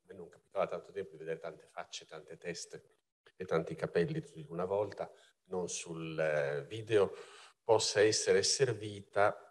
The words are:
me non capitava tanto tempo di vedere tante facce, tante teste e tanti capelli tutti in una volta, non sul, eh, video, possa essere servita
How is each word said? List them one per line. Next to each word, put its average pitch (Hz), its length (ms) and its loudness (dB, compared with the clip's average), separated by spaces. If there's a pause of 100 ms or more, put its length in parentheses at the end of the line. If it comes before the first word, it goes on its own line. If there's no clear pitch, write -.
me 92 80 -18
non 87 140 -14
capitava - 380 -2
tanto 87 240 -8
tempo 95 220 -8
di 80 60 -18
vedere 80 200 -6
tante 78 300 -12
facce, - 380 -14
tante 80 300 -16
teste - 600 -12 (400)
e - 80 -10
tanti 82 320 -2
capelli 82 460 0
tutti - 180 -18
in 76 80 -14
una 85 160 -4
volta, 98 440 -2 (360)
non 90 240 -4
sul, 80 500 -6
eh, 73 460 0
video, 107 480 2 (500)
possa 107 380 4
essere 101 420 6
servita 104 1080 0